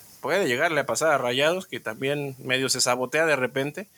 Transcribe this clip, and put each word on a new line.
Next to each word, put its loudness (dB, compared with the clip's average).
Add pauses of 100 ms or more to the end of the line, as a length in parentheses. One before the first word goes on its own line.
(200)
puede 0
llegarle 0
a -2
pasar 2
a 4
Rayados, 0
que -10
también -4
medio -2
se 0
sabotea 2
de 4
repente, -2